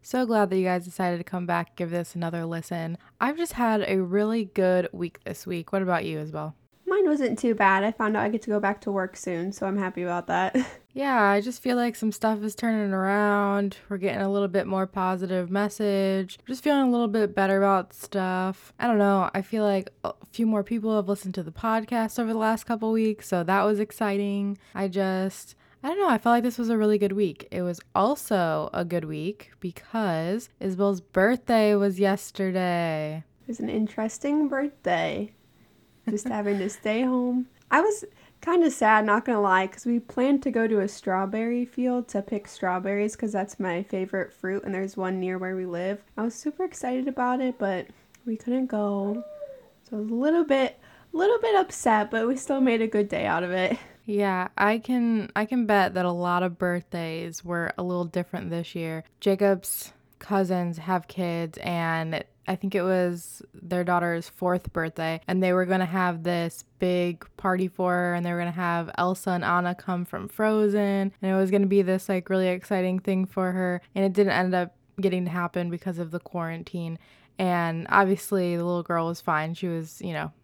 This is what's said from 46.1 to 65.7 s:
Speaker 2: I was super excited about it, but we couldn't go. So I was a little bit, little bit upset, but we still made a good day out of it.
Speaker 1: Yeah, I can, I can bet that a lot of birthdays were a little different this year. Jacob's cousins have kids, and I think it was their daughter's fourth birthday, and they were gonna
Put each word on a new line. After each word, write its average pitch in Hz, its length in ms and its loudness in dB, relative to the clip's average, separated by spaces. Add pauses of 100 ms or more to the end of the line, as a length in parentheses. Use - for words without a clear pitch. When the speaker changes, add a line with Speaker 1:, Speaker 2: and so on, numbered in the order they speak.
Speaker 2:
I 214 60 -4
was 233 100 -4
super 302 280 -6
excited 262 460 -4
about 254 320 -2
it, 254 180 -2
but 196 280 -2 (400)
we 226 100 -4
couldn't 254 300 -2
go. 208 580 -2 (640)
So 226 80 -8
I 214 40 -4
was 214 100 -6
a 226 40 -2
little 311 300 2
bit, 269 340 0 (340)
little 403 260 4
bit 440 160 2
upset, 220 560 2
but 226 180 0
we 262 80 0
still 269 240 -2
made 233 220 4
a 226 40 2
good 208 220 2
day - 160 -2
out 180 200 2
of 175 60 -4
it. 185 280 0 (260)
Speaker 1:
Yeah, 196 440 0 (100)
I 208 180 4
can, 233 580 0
I 214 120 0
can 247 180 0
bet 196 300 4
that 180 100 0
a 175 80 2
lot 175 300 0
of 180 160 -2
birthdays 170 840 -4
were 170 360 -4
a 185 40 -4
little 180 220 -2
different 175 460 -6
this 170 240 -6
year. 160 300 -6 (160)
Jacob's 196 720 0 (240)
cousins 180 580 0
have 170 320 -2
kids, 170 540 -4
and 165 640 -2 (220)
I 185 100 -2
think 190 180 -4
it 185 80 2
was 180 600 0 (120)
their 180 300 -2
daughter's 170 440 0
fourth 180 440 -2
birthday, 160 540 -4
and 185 160 2
they 185 120 4
were 185 100 4
gonna 185 220 2